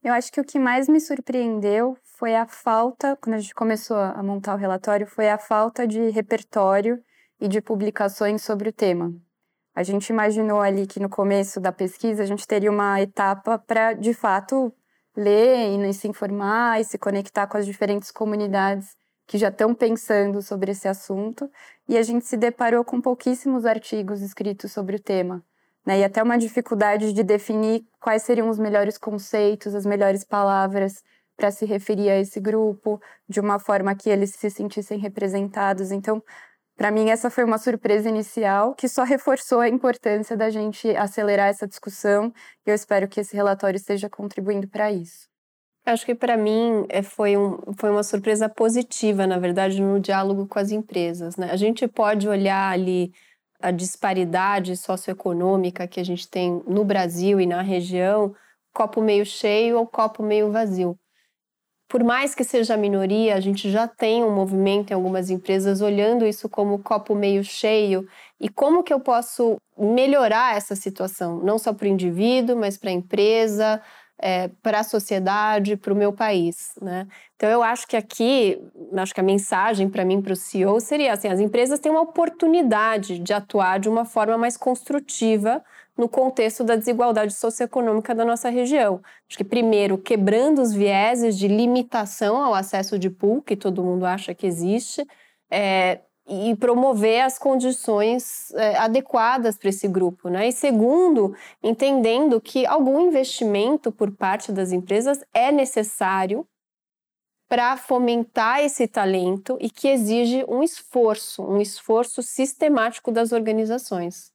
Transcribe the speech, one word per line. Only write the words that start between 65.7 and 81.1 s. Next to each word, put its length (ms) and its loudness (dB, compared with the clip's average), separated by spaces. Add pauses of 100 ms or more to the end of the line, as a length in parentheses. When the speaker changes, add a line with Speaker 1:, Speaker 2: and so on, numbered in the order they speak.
Speaker 2:
olhando 460 2
isso 240 -2
como 300 0
copo 360 -2
meio 280 2
cheio. 640 0 (320)
E 100 -4
como 340 2
que 100 0
eu 60 2
posso 580 0 (200)
melhorar 800 4
essa 180 -6
situação? 640 -6
Não 220 0
só 120 -2
pro 160 -4
indivíduo, 720 2
mas 200 -2
pra 120 -8
empresa, 920 2 (380)
é, 320 -2 (120)
pra 220 0
sociedade, 920 0
pro 200 -2
meu 160 2
país, 600 -2 (100)
né? 260 -8 (280)
Então, 140 2
eu 120 4
acho 240 -2
que 120 -2
aqui, 640 0 (360)
acho 180 -4
que 60 -8
a 40 2
mensagem 640 2
pra 160 -2
mim, 160 2
pro 140 -2
C 240 -8
E 60 2
O, 140 4
seria 340 0